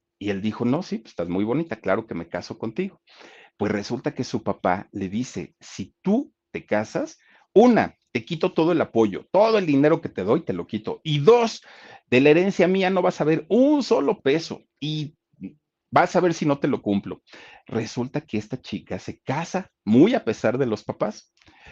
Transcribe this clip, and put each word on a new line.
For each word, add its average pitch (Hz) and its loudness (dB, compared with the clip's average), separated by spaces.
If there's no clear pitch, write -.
Y 101 -4
él 98 -4
dijo, 107 -4
"No, 143 0
sí, - -8
pues - -20
estás 85 -6
muy 92 0
bonita, 131 -4
claro 101 -2
que - -14
me 85 -10
caso 90 -10
contigo". 180 -8
Pues 104 -2
resulta 117 -6
que 127 -6
su 123 -6
papá 98 -2
le 95 -6
dice, 101 -8
"Si - -14
tú 233 -2
te 82 -10
casas, 139 -4
una, 208 4
te 117 -4
quito 175 -4
todo 165 2
el 160 2
apoyo, 110 0
todo 220 4
el 196 0
dinero 151 4
que - -10
te - -6
doy 127 0
te 104 -4
lo 87 -6
quito, - -6
y 151 -2
dos, 226 2
de 123 4
la 147 6
herencia 175 4
mía 185 2
no 190 0
vas 180 0
a 156 -2
ver 156 0
un 269 4
solo 247 -2
peso, 160 -2
y 151 -6
vas 160 2
a 175 4
ver 175 2
si 165 -4
no 139 2
te 156 -2
lo - -2
cumplo". 101 -4
Resulta 120 -6
que - -8
esta 107 -8
chica - -10
se - -14
casa, 170 -8
muy 240 6
a 226 -2
pesar 123 -2
de 135 0
los 107 -4
papás, - -8